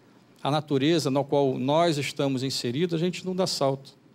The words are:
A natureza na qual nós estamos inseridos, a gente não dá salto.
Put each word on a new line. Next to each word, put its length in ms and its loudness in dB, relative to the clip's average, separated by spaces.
A 80 -2
natureza 600 0
na 120 2
qual 360 2
nós 400 2
estamos 440 -2
inseridos, 520 -2
a 100 0
gente 220 -4
não 80 -4
dá 120 0
salto. 460 -2